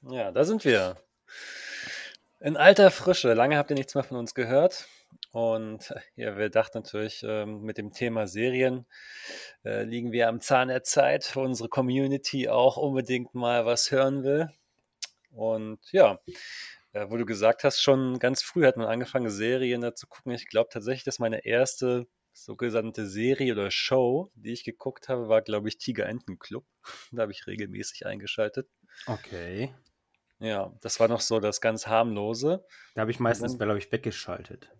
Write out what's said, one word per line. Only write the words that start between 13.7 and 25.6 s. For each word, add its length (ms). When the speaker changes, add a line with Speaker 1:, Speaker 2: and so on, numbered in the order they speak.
Speaker 1:
hören 340
will. 260
Und 500
ja, 280
äh, 180
wo 80
du 80
gesagt 380
hast, 180
schon 380
ganz 220
früh 240
hat 120
man 100
angefangen, 420
Serien 520
da 120
zu 140
gucken. 240
Ich 160
glaub 220
tatsächlich, 340
dass 160
meine 260
erste 600
sogenannte 720
Serie 460
oder 160
Show, 640
die 180
ich 120
geguckt 440
habe, 200
war, 140
glaub 240